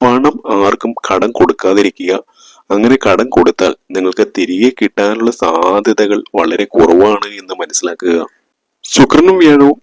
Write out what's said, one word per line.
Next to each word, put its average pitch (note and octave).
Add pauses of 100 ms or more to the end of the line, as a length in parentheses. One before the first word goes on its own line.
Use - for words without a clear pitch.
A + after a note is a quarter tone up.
പണം C3 (220)
ആർക്കും G2+ (140)
കടം F#2+
കൊടുക്കാതിരിക്കുക. F#2 (580)
അങ്ങനെ A2+
കടം G2+
കൊടുത്താൽ F2 (220)
നിങ്ങൾക്ക് F#2 (120)
തിരികെ F#2
കിട്ടാനുള്ള G#2+ (120)
സാധ്യതകൾ G#2 (200)
വളരെ G2+
കുറവാണ് G2+ (120)
എന്ന് F#2
മനസ്സിലാക്കുക. F2 (680)
ശുക്രനും D#3+
വ്യാഴവും D3